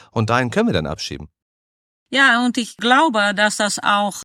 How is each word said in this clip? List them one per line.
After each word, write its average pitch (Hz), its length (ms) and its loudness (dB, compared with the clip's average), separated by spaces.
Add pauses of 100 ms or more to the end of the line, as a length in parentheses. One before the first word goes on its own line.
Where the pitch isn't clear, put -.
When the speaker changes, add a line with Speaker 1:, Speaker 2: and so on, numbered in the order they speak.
(120)
Speaker 1:
und 113 180 0
dahin 123 200 0
können 226 180 0
wir 170 60 0
dann 80 120 -2
abschieben. 76 400 -10 (880)
Speaker 2:
Ja, 247 300 4
und 247 140 0
ich - 180 -6
glaube, 233 580 2
dass 208 220 0
das 208 260 -2
auch 208 420 0